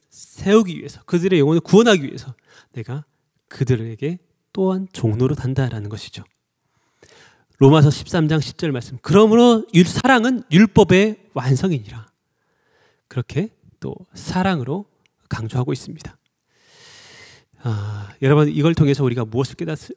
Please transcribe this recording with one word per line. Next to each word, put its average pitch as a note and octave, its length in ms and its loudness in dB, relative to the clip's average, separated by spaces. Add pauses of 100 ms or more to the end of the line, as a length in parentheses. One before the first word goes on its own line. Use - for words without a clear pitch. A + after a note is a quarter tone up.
(100)
세우기 F#3+ 680 -2
위해서, - 260 -18
그들의 F3 360 0
영혼을 D#3 200 2
구원하기 G3 440 4
위해서 B2+ 300 -14 (380)
내가 B2 320 -12 (440)
그들에게 B2 720 -6 (320)
또한 F#3+ 400 -4
종로로 B2 420 -2
단다라는 B2+ 540 -6
것이죠. - 340 -16 (1400)
로마서 D3 320 6
십삼 D#3+ 380 -2
장 D#3 120 0
십 - 180 -10
절 E3 120 -6
말씀, B2+ 320 -10
"그러므로 A3 720 4
율-, E3+ 120 6
사랑은 B3 680 0
율법의 G3+ 840 4
완성이니라." B2+ 760 -4 (960)
그렇게 D3 420 -6 (300)
또 - 140 -10 (200)
사랑으로 F3+ 720 -4 (420)
강조하고 B2 440 -6
있습니다. - 440 -12 (1500)
아, G#2 580 -8
여러분, D3 260 4
이걸 D#3 260 0
통해서 C#3+ 300 2
우리가 B2 200 -2
무엇을 A2+ 320 -6
깨닫-, D#3+ 400 -10